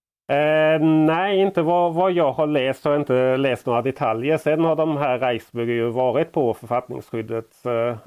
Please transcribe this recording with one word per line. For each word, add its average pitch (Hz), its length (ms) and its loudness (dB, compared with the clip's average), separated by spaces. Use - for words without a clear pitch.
Eh, 156 540 2
nej, 160 540 2
inte 190 220 0
vad, 175 320 0
vad 185 180 2
jag 165 200 2
har 151 160 0
läst. 135 380 -2
Jag 151 60 2
har 147 80 2
inte 131 380 2
läst 131 280 -2
några 120 160 0
detaljer. 131 560 -2
Sen 156 260 0
har 160 120 2
de 156 220 0
här 127 220 -2
Reichsbürger 120 540 -4
ju 117 160 0
varit 127 420 -2
på 123 220 0
författningsskyddets, 113 1120 -8
eh, 117 420 -2